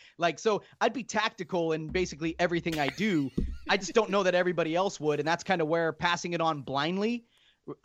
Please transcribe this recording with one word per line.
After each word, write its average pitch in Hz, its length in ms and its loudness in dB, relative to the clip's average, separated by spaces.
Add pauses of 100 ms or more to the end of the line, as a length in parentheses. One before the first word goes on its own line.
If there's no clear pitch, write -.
(180)
Like, 165 220 0
so 202 220 0 (180)
I'd 220 140 2
be 247 100 -8
tactical 185 720 -2
in 160 160 -4
basically 165 500 -4
everything 170 400 0
I 143 80 2
do. 156 420 0 (400)
I 190 60 6
just 202 180 -4
don't 214 160 4
know 196 140 4
that 180 120 4
everybody 170 380 2
else 190 280 0
would, 147 180 2
and 147 80 0
that's 170 160 0
kinda 175 220 2
where 165 260 2
passing 175 400 -2
it 170 80 -2
on 160 220 0
blindly 190 640 -2 (600)